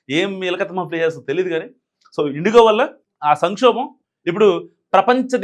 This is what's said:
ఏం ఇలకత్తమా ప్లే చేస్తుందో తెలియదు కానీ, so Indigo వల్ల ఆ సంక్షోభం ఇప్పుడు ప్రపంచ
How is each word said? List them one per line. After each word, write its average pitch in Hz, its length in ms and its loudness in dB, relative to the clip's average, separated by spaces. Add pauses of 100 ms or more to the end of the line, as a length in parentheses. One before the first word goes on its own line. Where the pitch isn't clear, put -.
(180)
ఏం 190 120 0 (200)
ఇలకత్తమా 180 400 -4
ప్లే 170 140 -4
చేస్తుందో 160 260 -2
తెలియదు 175 240 -2
కానీ, 160 140 -4 (480)
so 170 60 0 (180)
Indigo 214 280 2
వల్ల 220 140 2 (480)
ఆ - 20 4 (120)
సంక్షోభం 220 420 0 (420)
ఇప్పుడు 202 200 2 (460)
ప్రపంచ 247 500 2